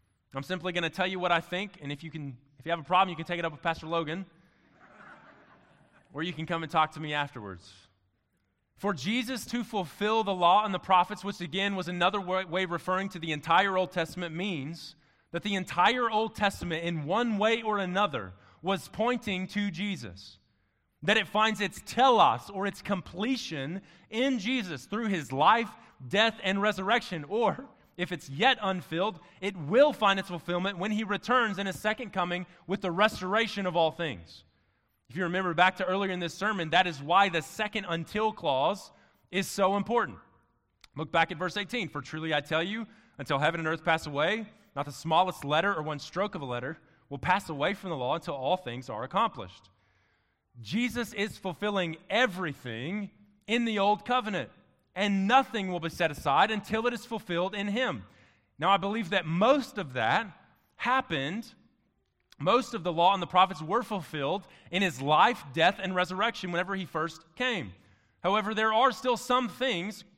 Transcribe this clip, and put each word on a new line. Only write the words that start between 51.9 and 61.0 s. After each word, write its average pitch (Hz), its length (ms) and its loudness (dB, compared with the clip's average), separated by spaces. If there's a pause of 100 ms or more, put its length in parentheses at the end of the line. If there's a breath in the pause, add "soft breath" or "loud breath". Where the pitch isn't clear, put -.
everything 180 1000 -2 (360)
in 233 200 0
the 214 120 0
old 202 280 2
covenant, 208 440 -2 (440)
and 196 320 0
nothing 214 440 4
will 175 100 -4
be 165 100 -4
set 160 200 0
aside 151 400 4
until 214 360 -2
it 240 80 0
is - 100 -10
fulfilled 190 500 -4
in 202 140 -4
him. 202 360 -2 (540 soft breath)
Now, 196 120 2
I 202 60 8
believe 202 340 -2
that 180 160 0
most 220 520 4
of 143 160 -8
that 127 320 2 (500)
happened, 220 760 -2 (840)